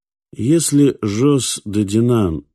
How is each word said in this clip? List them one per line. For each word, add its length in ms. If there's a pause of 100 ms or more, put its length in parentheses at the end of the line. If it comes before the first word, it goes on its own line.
(360)
Если 640
Жос 640
де 180
Динан 640 (100)